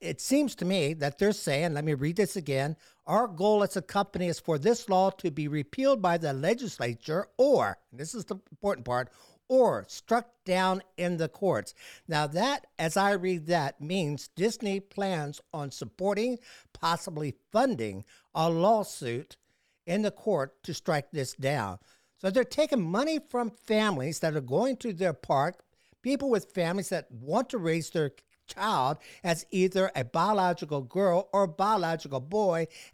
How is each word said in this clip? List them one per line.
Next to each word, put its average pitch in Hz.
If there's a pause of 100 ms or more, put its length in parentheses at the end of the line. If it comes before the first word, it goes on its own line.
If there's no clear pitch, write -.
it 165
seems 277
to 175
me 175
that 147
they're 202
saying, 160
let 147
me 151
read 147
this 202
again, 143 (300)
"Our 208
goal 208
as 190
a 185
company 190
is 165
for 160
this 220
law 190
to 185
be 147
repealed 226
by 175
the 151
legislature 156 (100)
or," 180 (120)
and 117
this 151
is 214
the - (160)
important 190
part, 123 (380)
"or 208
struck -
down 185 (160)
in 175
the 160
courts." 135 (340)
Now 151
that, 208 (120)
as 165
I 202
read 180
that, 160
means 147
Disney 196
plans 180 (140)
on 143
supporting, 202 (360)
possibly 151 (140)
funding, 113 (300)
a 160
lawsuit 165 (480)
in 185
the 208
court 156
to 165
strike 147
this 135
down. 123 (400)
So 190
they're 233
taking 285
money 247
from 240
families 190
that 160
are 151
going 180
to 233
their 175
park, 143 (380)
people 277
with 214
families 175
that 165
want 147
to 254
raise 165
their 151 (340)
child 156 (280)
as 170
either 185
a 135
biological 175
girl 180
or 202
a 196
biological 165
boy, 165 (260)